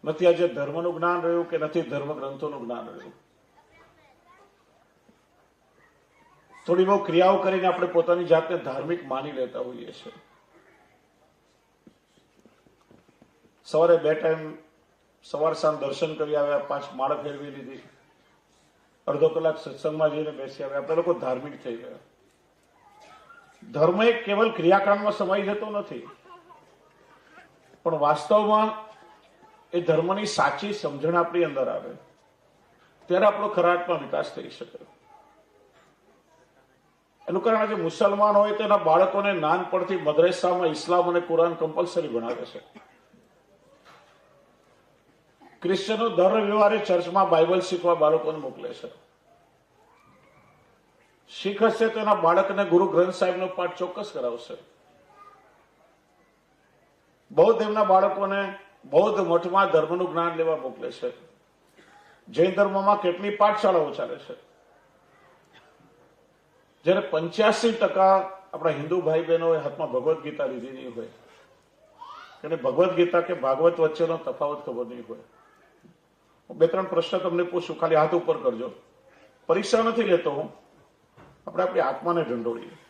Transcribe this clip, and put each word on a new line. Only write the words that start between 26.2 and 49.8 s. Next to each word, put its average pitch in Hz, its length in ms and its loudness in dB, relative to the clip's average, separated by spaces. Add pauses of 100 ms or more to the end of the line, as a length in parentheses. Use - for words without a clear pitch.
પણ 160 120 0
વાસ્તવમાં 208 960 2 (880)
એ 170 40 0
ધર્મની 170 440 0
સાચી 196 480 -2
સમજણ 151 420 -4
આપણી 170 280 2
અંદર 135 260 -2
આવે, - 240 -8 (1120)
ત્યારે 185 180 2
આપણો 202 220 2
ખરા 175 240 2
અર્થમાં 175 280 -2
વિકાસ - 360 -6
થઈ 135 140 -12
શકે. - 360 -18 (2500)
એનું 180 160 -2
કારણ 220 140 2
આજે 208 180 0
મુસલમાન 202 600 2
હોય 208 160 6
તો 214 120 -2
એના 208 140 4
બાળકોને 190 560 4
નાનપણથી 175 640 0
મદ્રેસામાં 175 720 2
ઇસ્લામ 175 420 0
અને 175 100 2
કુરાન 170 340 2
કમ્પલસરી 160 540 -2
ભણાવે 117 380 -6
છે. - 140 -16 (3000)
ક્રિશ્ચનો 208 480 0
દર 180 220 4
રવિવારે 214 460 4
ચર્ચમાં 180 520 2
બાઇબલ 170 300 4
શીખવા 175 360 0
બાળકોને 156 420 2
મોકલે 151 360 -10
છે. - 140 -16 (2500)